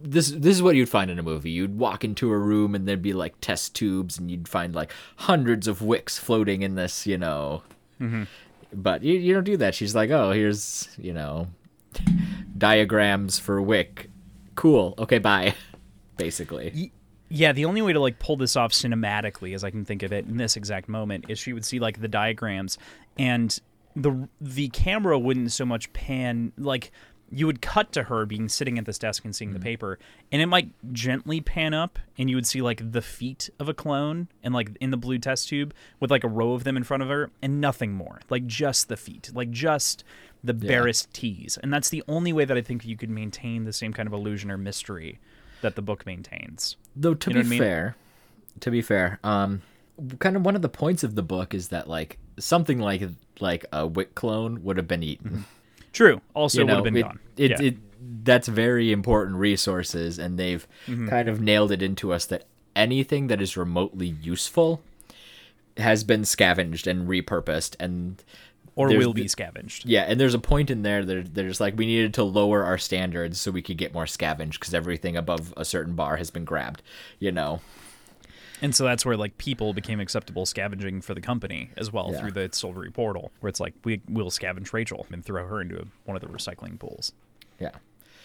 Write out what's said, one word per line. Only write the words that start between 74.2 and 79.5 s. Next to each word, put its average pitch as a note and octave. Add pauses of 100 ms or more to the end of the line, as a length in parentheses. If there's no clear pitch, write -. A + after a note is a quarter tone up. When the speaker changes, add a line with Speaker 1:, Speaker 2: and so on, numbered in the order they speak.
Speaker 1:
'cause F2
everything E2+
above E2+
a D#2
certain E2+
bar D#2
has D#2+
been E2+
grabbed," D2+ (380)
you G2
know? D#2+ (1000)
Speaker 2:
And C#3+
so C3+
that's B2
where, A#2+
like, G#2
people G#2+